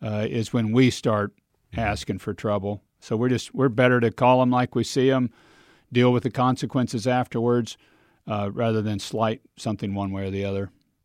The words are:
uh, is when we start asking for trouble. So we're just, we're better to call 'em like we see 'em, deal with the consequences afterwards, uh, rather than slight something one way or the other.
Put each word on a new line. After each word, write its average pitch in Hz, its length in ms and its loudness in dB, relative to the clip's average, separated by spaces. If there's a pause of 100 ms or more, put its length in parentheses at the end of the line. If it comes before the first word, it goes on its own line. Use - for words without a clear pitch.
uh, 107 300 -4
is 113 240 -4
when 113 180 0
we 127 160 6
start 104 460 -2 (420)
asking 107 420 -4
for 107 140 -8
trouble. 101 500 -4 (180)
So - 160 -4
we're 120 120 0
just, 123 260 -2
we're 135 140 2
better 123 320 4
to 117 100 2
call 127 300 4
'em 127 100 2
like 123 240 0
we 117 100 0
see 135 260 2
'em, 127 180 2 (640)
deal 123 220 4
with 120 80 0
the 123 80 -2
consequences 123 760 -2
afterwards, 120 680 0 (500)
uh, 104 280 -4
rather 113 260 0
than 104 200 -2
slight 110 420 -4 (160)
something 107 340 -6
one 98 200 -4
way 98 160 -6
or - 20 -6
the 98 160 -4
other. 98 240 -6 (340)